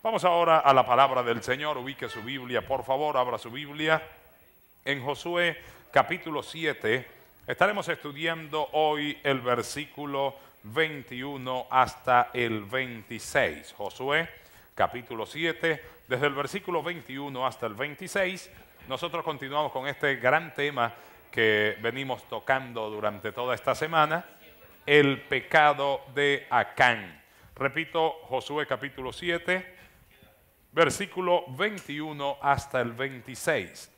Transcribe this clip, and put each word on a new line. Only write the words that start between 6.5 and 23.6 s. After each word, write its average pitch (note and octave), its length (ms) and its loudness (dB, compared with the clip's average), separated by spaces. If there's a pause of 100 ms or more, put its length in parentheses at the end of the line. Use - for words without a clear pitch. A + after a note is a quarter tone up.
estaremos F#3+ 420 0
estudiando D#3 840 -4
hoy D3+ 520 0
el C#3 160 2
versículo C#3 920 -4 (300)
veintiuno B2+ 1040 -6
hasta B2 640 4
el A2+ 300 -2
veintiséis. A#2 1120 -4
Josué C#3+ 500 -4 (460)
capítulo A2+ 540 -2
siete, D#3+ 560 -2 (240)
desde B2+ 180 0
el C#3+ 80 2
versículo D#3+ 480 -4
veintiuno C#3 640 -8
hasta A#2+ 220 -4
el G#2+ 80 -6
veintiséis, F3+ 720 -6 (380)
nosotros D3+ 360 -6
continuamos D3 480 -4
con C3+ 160 -6
este C#3 280 0
gran C#3+ 400 2
tema C#3 360 0 (380)
que G#2+ 520 2
venimos B2 420 -4
tocando A#2+ 680 -4
durante G#2 420 -4
toda B2 220 -4
esta A#2 220 -2